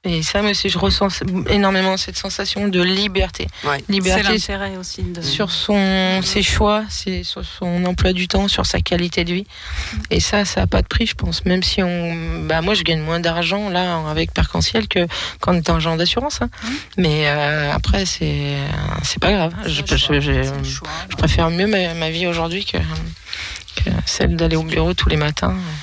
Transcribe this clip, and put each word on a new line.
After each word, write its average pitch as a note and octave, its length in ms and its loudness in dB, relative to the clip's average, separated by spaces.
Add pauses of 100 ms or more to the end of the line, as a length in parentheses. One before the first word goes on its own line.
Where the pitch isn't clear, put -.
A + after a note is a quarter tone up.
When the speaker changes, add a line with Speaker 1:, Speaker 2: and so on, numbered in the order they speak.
Speaker 1:
Et E3 180 0
ça, G3+ 200 0
moi G#3 100 2
aussi, G3 180 0
je F3 80 -2
ressens G3 320 2
c-, - 140 -6 (260)
énormément F#3+ 460 4
cette F#3 200 -6
sensation G3 520 -2
de F3+ 120 2
liberté. F#3+ 680 0 (160)
Speaker 2:
Ouais. C#3+ 240 0
Speaker 1:
Liberté F#3+ 340 2 (160)
Speaker 3:
C'est G3 160 -4
l'intérêt G3 220 -6
aussi F#3 260 -8
de F3 180 -4
Speaker 1:
sur E3 300 -2
son, F#3+ 720 2
ses G3+ 200 0
choix, G#3+ 460 4
c'est F#3 360 -4
sur - 200 -8
son F3 400 -2
emploi F3+ 280 2
du F3+ 160 -2
temps, G3 180 2
sur F#3+ 180 0
sa - 160 0
qualité F3 440 0
de F3 100 -2
vie. G3 120 -4 (640)
Et F3 100 2
ça, - 240 2
ça - 180 0
a B2+ 60 4
pas F#3 140 4
de - 40 0
prix, - 200 2
je - 80 -2
pense. E3+ 300 -2
Même F#3 200 2
si - 180 0
on, E3+ 640 -2
bah, D#3+ 160 2
moi, G3 120 2
je F3 100 0
gagne D#3+ 180 0
moins E3 160 0
d'argent, F3 520 0
là, F3+ 280 0 (100)
avec D#3+ 240 -2
Perc - 220 0
en F3 60 2
Ciel A3 260 0
que F3 200 2 (340)
qu'en F3+ 140 2
étant E3+ 200 2
agent E3 220 0
d'assurance, A#3+ 460 0
hein. A#3+ 60 -2 (140)
Speaker 4:
Mmh. A3 60 -6 (300)
Speaker 1:
Mais, D3+ 300 2
euh, D3 460 0
après, G3 320 2
c'est, C#3+ 500 -2 (460)
c'est - 180 -4
pas F3+ 120 2
grave. E3+ 200 2 (120)
Speaker 4:
C'est E3+ 60 -2
Speaker 1:
Je, D3 120 -2
Speaker 4:
le - 60 -6
Speaker 1:
je, - 80 2
Speaker 4:
choix. D3 240 4
Speaker 1:
je, C#3+ 120 0 (120)
Speaker 4:
C'est C3+ 140 -2
le C#3 60 -2
choix. - 240 -6 (220)
Speaker 1:
je - 60 -8
préfère - 340 4
mieux F3 160 2
ma, F#3 280 2
ma D#3+ 160 -2
vie F3 180 0
aujourd'hui E3+ 360 -2
que, - 140 -4
que - 1120 -4 (160)
celle F3 300 0
d'aller E3 200 2
au D#3+ 60 0
bureau D#3+ 320 0
tous - 140 2
les D#3 80 4
matins. D3+ 400 0 (260)